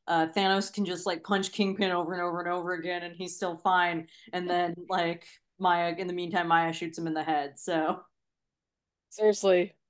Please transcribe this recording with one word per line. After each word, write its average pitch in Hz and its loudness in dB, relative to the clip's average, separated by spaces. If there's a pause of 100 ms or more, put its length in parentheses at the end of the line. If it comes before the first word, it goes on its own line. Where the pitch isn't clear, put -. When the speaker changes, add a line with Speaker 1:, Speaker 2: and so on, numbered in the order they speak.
Speaker 1:
uh, 165 2
Thanos 196 2
can 202 -2
just, 175 -4
like, 175 -2
punch 196 0
Kingpin 190 0
over 175 -2
and 180 -4
over 175 -2
and 175 -4
over 180 -2
again, 175 -6
and 175 -12
he's 180 -8
still 175 -4
fine. 175 2 (260)
And 180 -4
then, 175 0 (140)
like, 170 -2 (320)
Maya, 175 2
in 185 -4
the 180 -4
meantime, 175 -2
Maya 165 4
shoots 165 -8
him 165 -4
in 156 -2
the 156 -2
head, 147 -2
so. 160 -2 (1080)
Speaker 2:
Seriously. 196 4 (160)